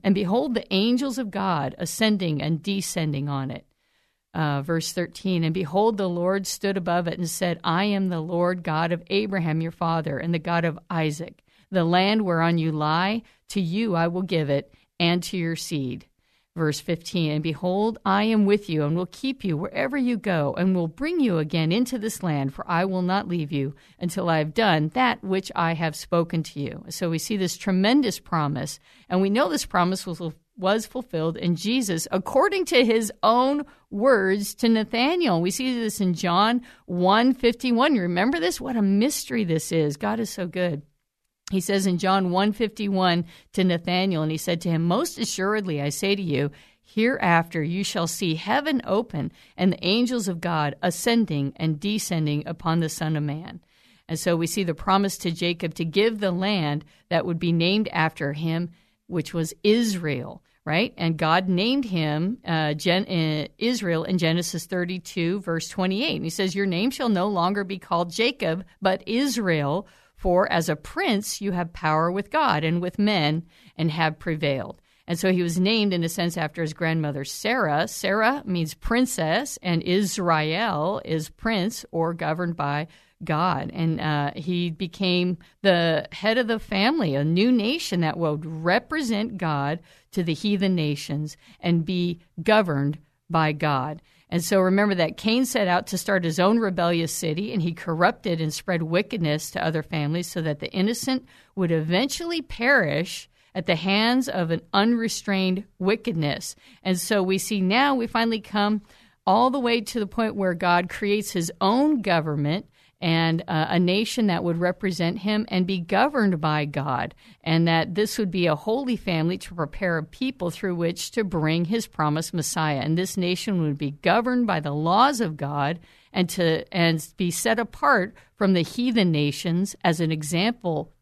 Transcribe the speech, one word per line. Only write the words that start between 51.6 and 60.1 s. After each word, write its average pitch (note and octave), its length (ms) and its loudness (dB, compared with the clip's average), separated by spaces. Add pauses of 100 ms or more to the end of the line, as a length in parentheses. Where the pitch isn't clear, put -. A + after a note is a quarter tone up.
descending D#3+ 640 -2
upon E3 360 -2
the D#3+ 60 0
Son D#3 280 -4
of D3 80 -2
Man." D#3 380 -8 (460)
And D#3+ 120 -6
so F3 160 2
we E3 100 0
see F#3 180 -2
the E3 120 -2
promise G3 440 0
to F3 120 -2
Jacob E3+ 420 -2
to E3+ 120 -4
give G#3 340 2
the G3+ 100 0
land F3 560 -2 (240)
that E3+ 160 2
would E3+ 140 -2
be E3+ 120 0
named F3+ 360 4
after D#3 460 -2
him, E3 360 -4 (380)
which E3 260 -6
was E3 300 -2
Israel, G3 800 0 (220)